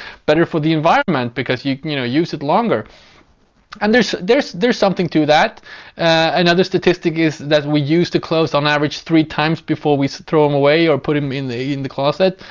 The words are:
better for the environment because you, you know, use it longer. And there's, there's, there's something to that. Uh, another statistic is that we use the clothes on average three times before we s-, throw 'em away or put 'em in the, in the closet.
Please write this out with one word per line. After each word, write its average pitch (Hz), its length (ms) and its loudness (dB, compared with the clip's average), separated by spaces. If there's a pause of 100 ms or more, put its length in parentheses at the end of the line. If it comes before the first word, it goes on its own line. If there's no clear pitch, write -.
(240)
better 156 220 2
for 170 140 -2
the 160 120 0
environment 156 640 0
because 123 320 -4
you, 135 160 -2
you 151 140 -6
know, 131 80 -4
use 147 280 -2
it 156 100 -10
longer. 156 440 0 (960)
And 208 100 2
there's, 240 200 2 (100)
there's, 247 300 0
there's 226 260 -2
something 190 320 0
to 156 160 2
that. 160 340 2 (380)
Uh, 160 340 2
another 175 320 2
statistic 175 540 0
is 160 200 0
that 147 280 0
we 151 120 0
use 160 300 2
the 175 100 -2
clothes 160 360 -2
on 147 120 0
average 147 340 0
three 160 240 2
times 156 360 -2
before 147 380 -2
we 139 80 0
s-, - 160 -10
throw 151 240 2
'em 147 80 0
away 147 340 4
or 147 100 2
put 151 160 -2
'em 147 160 -2
in 135 160 -6
the, 131 280 -4
in 139 80 -6
the 135 60 -6
closet. 151 520 -2 (100)